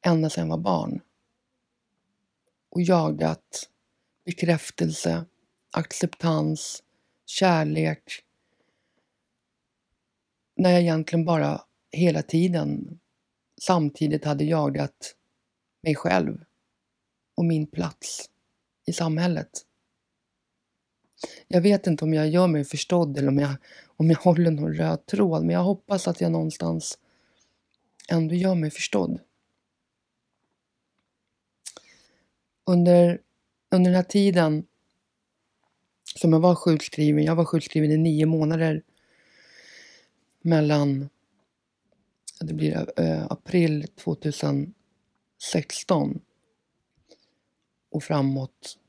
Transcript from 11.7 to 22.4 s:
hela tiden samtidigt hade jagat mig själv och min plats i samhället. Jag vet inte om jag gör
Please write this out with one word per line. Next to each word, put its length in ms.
hela 300
tiden 760
samtidigt 640
hade 180
jagat 680
mig 140
själv 480
och 100
min 220
plats 640
i 80
samhället. 720
Jag 140
vet 260
inte 180
om 80
jag 160
gör 180